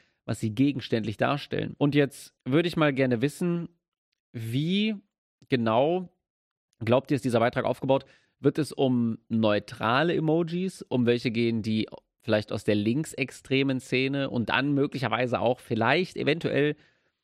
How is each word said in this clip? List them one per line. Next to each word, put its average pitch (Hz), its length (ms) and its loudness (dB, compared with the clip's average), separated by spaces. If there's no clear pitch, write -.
was 117 140 -6
sie 110 140 -4
gegenständlich 117 640 0
darstellen. - 600 -2
Und 143 180 2
jetzt - 380 0
würde 160 220 2
ich 165 100 -6
mal 151 160 2
gerne 123 280 0
wissen, 170 480 -2
wie 160 600 -2
genau, 135 600 2
glaubt 117 320 2
ihr, 147 40 2
ist 127 100 -2
dieser 117 140 2
Beitrag 120 260 0
aufgebaut? 131 400 0
Wird 143 180 2
es 151 160 -4
um 120 460 0
neutrale 113 840 0
Emojis, 165 680 -2
um 127 240 0
welche 120 260 2
gehen, 117 300 0
die 110 260 -2
vielleicht 107 320 0
aus 110 120 -4
der 107 120 2
linksextremen 131 1040 -2
Szene 135 500 -2
und 117 200 -2
dann 135 240 2
möglicherweise 123 680 0
auch 117 200 0
vielleicht 127 580 0
eventuell 147 580 0